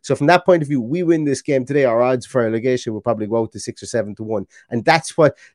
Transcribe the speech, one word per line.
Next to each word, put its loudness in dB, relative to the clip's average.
So -2
from 0
that 4
point 4
of -6
view, -2
we -4
win 2
this -2
game 0
today, 2
our 4
odds 0
for 0
relegation -2
will -6
probably -2
go -2
out -4
to -14
six -12
or -14
seven -4
to -12
one. -6
And -4
that's 0
what, 4